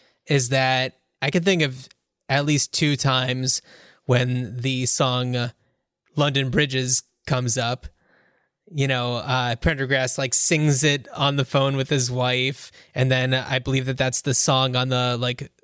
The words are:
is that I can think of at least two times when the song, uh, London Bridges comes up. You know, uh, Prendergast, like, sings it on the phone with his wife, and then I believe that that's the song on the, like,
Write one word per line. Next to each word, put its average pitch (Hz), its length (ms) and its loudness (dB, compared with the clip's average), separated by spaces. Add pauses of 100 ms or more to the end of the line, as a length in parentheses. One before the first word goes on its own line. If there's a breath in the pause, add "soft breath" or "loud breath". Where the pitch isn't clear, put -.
(260 soft breath)
is 127 240 0
that 131 480 0 (220)
I 135 100 -2
can 175 120 2
think 180 200 2
of 131 260 -4 (400)
at 143 160 0
least 147 280 0
two 147 240 2
times 127 640 -2 (440 loud breath)
when 123 540 0
the 127 280 -2
song, 127 500 0
uh, 120 120 -2 (680)
London 139 340 2
Bridges 131 520 0 (240)
comes 127 320 0
up. 120 280 -4 (840)
You 139 140 0
know, 123 300 -2
uh, 123 400 -2
Prendergast, 135 600 0
like, 135 160 -2
sings 151 520 4
it 143 300 0
on 143 200 0
the 139 100 0
phone 139 320 0
with 135 140 -2
his 127 180 0
wife, 127 640 -2 (240 loud breath)
and 131 160 0
then 131 240 2
I 131 240 -2
believe 131 280 -2
that 131 120 -4
that's 131 240 0
the - 120 0
song 131 420 2
on 127 140 0
the, 123 280 0
like, 123 320 -4 (140)